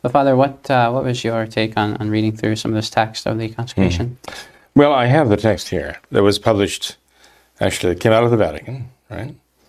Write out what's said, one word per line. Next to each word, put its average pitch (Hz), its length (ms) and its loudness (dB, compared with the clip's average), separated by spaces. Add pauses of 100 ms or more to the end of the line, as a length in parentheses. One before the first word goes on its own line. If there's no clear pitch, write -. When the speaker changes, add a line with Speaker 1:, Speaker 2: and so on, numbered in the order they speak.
Speaker 1:
But 127 100 -2
Father, 139 240 4
what, 135 340 0
uh, 123 200 2
what 135 140 -4
was 123 200 -4
your 113 220 -2
take 110 320 -4
on, 104 180 -2
on 107 140 -4
reading 110 260 0
through 110 200 -2
some 113 160 -4
of - 20 -2
this 107 160 -4
text 110 360 -2
of 110 120 -4
the 113 100 -6
consecration? 113 800 -2
Speaker 2:
Mm-hmm. - 540 -2
Well, 147 120 6
I 127 140 2
have 131 240 4
the 101 80 4
text 101 320 0
here 76 280 -6 (120)
that - 120 2
was 101 160 4
published, 101 580 0 (640)
actually, 95 320 0
it 87 80 -4
came 110 120 2
out 113 120 4
of 117 80 2
the 120 40 2
Vatican, 104 540 -4 (180)
right? 95 260 -12 (340)